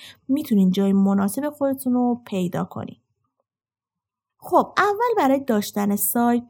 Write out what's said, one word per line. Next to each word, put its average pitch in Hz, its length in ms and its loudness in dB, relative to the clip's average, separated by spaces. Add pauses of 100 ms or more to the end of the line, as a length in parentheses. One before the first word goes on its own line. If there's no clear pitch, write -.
(280)
می‌تونین 208 420 2
جای 196 220 2
مناسب 196 580 0
خودتون 277 420 -2
رو 240 340 0
پیدا 180 380 -4
کنین. - 320 -12 (1400)
خب - 400 0
اول 415 400 2
برای 269 220 2
داشتن 208 560 -2
سایت 240 540 0